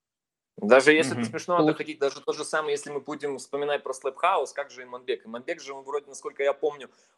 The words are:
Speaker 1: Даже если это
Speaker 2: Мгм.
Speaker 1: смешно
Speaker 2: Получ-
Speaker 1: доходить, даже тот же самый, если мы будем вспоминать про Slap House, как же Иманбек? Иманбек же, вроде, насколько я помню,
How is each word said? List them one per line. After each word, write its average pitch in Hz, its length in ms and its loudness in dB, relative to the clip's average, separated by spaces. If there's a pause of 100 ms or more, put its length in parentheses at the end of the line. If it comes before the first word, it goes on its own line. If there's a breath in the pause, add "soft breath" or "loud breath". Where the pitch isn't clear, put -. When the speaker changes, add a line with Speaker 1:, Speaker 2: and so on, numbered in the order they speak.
(580)
Speaker 1:
Даже 131 360 8
если 147 220 2
это 120 80 -2
Speaker 2:
Мгм. - 20 -4
Speaker 1:
смешно 160 360 0
Speaker 2:
Получ- - 0 -
Speaker 1:
доходить, 151 360 0
даже 139 240 -2
тот 156 120 -2
же 151 100 -8
самый, 156 260 -4
если 143 200 -6
мы 143 100 -8
будем 143 360 -8
вспоминать 143 460 -4
про 131 100 -6
Slap - 300 -6
House, 170 320 2
как 143 160 -8
же 127 140 -18
Иманбек? 123 420 -8
Иманбек 131 340 -10
же, 139 140 -12
вроде, 139 320 -8
насколько 139 360 -10
я 139 120 2
помню, 143 360 -6 (280)